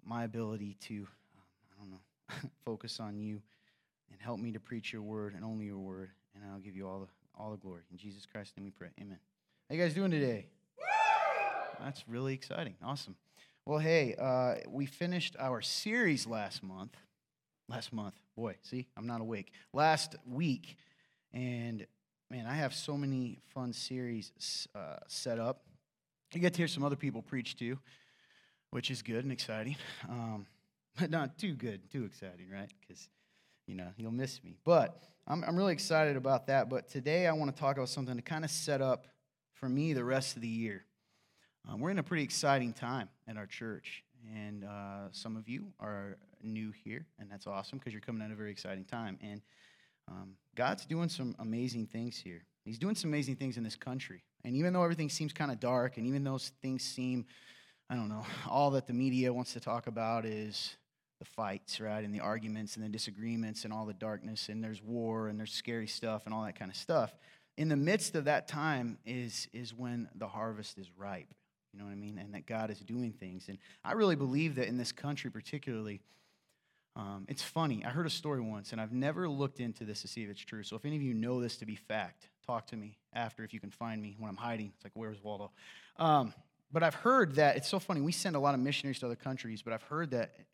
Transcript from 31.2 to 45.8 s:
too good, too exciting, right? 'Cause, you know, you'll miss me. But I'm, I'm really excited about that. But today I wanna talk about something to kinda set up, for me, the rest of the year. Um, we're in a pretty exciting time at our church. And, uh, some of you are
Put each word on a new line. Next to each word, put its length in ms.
too 160
good, 360
too 140
exciting, 460
right? 220
'Cause, 220
you 80
know, 220
you'll 140
miss 320
me. 220
But 380
I'm, 180
I'm 120
really 160
excited 440
about 320
that. 200
But 200
today 380
I 60
wanna 200
talk 240
about 120
something 280
to 60
kinda 260
set 320
up, 260
for 160
me, 240
the 120
rest 320
of 60
the 60
year. 360
Um, 140
we're 100
in 80
a 40
pretty 200
exciting 500
time 360
at 100
our 100
church. 580
And, 300
uh, 480
some 240
of 120
you 300
are 400